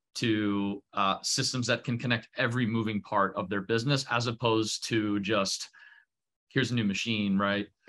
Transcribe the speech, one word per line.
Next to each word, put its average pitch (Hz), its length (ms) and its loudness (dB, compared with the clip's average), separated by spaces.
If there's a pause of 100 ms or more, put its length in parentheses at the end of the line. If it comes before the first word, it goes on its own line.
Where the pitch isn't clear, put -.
(160)
to, 101 680 0 (100)
uh, 98 300 2
systems 131 440 -2
that 120 180 0
can 120 140 -2
connect 120 380 -2
every 123 300 2
moving 110 340 0
part 98 340 2
of 98 140 -2
their 101 140 -2
business, 117 480 0
as 120 160 0
opposed 113 600 0
to 107 320 0
just, 98 500 -2 (800)
"Here's 127 200 2
a 127 40 -2
new 117 100 2
machine," 101 540 0
right? 101 280 0 (220)